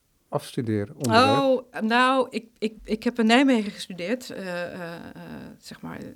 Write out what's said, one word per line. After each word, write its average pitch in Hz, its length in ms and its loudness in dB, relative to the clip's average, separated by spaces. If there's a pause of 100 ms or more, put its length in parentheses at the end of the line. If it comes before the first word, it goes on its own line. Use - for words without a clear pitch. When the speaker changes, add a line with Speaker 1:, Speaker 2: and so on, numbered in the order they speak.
(300)
Speaker 1:
afstudeeronderwerp? 143 1120 2
Speaker 2:
Oh, 254 400 0
nou, 254 480 4
ik, - 160 -6 (120)
ik, 214 160 -4 (100)
ik 214 200 -4
heb 240 160 -2
in 226 60 4
Nijmegen 233 460 6
gestudeerd, 190 580 -8
eh, 180 340 -6 (100)
eh, 170 220 -10
eh, 170 60 -14 (580)
zeg - 220 -20
maar 165 180 -12 (160)